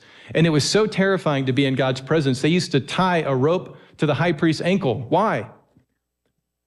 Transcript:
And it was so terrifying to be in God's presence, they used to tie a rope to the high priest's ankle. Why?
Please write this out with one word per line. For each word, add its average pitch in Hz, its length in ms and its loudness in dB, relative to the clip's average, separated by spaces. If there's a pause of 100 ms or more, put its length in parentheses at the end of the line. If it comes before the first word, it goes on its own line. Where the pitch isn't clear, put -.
(340)
And 165 140 4
it - 40 2
was 147 120 2
so 214 240 2
terrifying 180 580 0
to 131 80 0
be 139 120 2
in 135 100 0
God's 131 260 -2
presence, 139 400 0
they 151 80 2
used 175 220 0
to 143 80 2
tie 180 420 0
a 139 140 -2
rope 160 420 -2 (200)
to - 80 -2
the 147 80 0
high 170 180 0
priest's 165 300 0
ankle. 160 480 0
Why? 160 400 0 (1160)